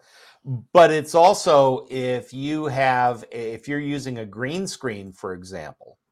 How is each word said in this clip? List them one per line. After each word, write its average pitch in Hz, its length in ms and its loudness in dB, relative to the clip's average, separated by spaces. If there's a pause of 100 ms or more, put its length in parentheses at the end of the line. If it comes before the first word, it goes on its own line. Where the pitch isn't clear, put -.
(720)
But 165 200 8
it's 151 220 -4
also, 156 760 4
if 127 440 -6
you 151 340 -6
have, 127 680 0
if 113 340 -10
you're 143 140 -6
using 131 380 -8
a 110 60 -10
green 131 400 -8
screen, 101 460 -10
for 95 220 -10
example, 90 640 -16 (140)